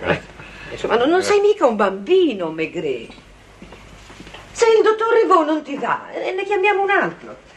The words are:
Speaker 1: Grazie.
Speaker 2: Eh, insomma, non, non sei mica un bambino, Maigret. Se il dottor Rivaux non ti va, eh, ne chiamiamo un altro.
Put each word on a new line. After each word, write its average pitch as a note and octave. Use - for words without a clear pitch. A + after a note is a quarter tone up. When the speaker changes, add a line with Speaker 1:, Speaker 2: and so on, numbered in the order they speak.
Speaker 1:
Grazie. F2
Speaker 2:
Eh, -
insomma, G3
non, A#3+
non F4+
sei G4+
mica G4+
un A3+
bambino, G3+
Maigret. D#3
Se -
il G4+
dottor A4
Rivaux D#4+
non D4+
ti C4+
va, D#3+
eh, F4
ne G4
chiamiamo G4
un G4
altro. -